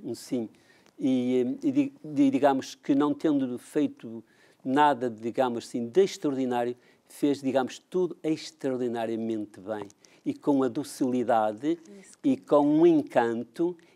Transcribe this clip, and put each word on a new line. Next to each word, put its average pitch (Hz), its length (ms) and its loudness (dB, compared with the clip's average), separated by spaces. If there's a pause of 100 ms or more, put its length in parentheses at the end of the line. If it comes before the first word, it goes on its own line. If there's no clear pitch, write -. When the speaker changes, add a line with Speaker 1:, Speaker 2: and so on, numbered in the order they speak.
Speaker 1:
um 117 120 -8
sim. 117 340 -6 (480)
E, 131 640 0
eh, - 40 -2
e - 40 2
di-, 139 220 0 (100)
di-, 151 280 2
digamos 135 440 2
que - 200 -2
não 147 180 2
tendo 135 440 0
feito 123 640 -6 (400)
nada, 135 460 2
digamos 117 560 -4
assim, 117 220 -6
de 180 160 4
extraordinário, 123 720 -2 (320)
fez, 143 340 -2
digamos, 131 360 -2
tudo 180 460 -4
extraordinariamente 113 1400 -4
bem. 101 280 -8 (380)
E 147 80 -4
com 139 300 2
a 131 60 0
docilidade, 123 1080 -2 (220)
Speaker 2:
Isso. - 240 -20
Speaker 1:
e 135 140 2
com 147 280 4
um 156 220 6
encanto, 143 920 0 (180)